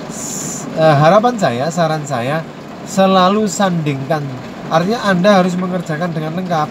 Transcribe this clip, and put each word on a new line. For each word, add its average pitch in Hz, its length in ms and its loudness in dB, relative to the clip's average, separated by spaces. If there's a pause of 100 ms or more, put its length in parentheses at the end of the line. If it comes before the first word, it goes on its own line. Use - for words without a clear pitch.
(120)
s-, - 640 -10
eh, 156 200 6
harapan 208 440 6
saya, 139 320 0
saran 156 320 0
saya, 139 400 -4 (400)
selalu 190 640 2
sandingkan. 156 720 -2 (480)
Artinya 180 380 0
Anda 190 340 4
harus 185 160 2
mengerjakan 180 560 -4
dengan 156 240 -6
lengkap 170 340 -2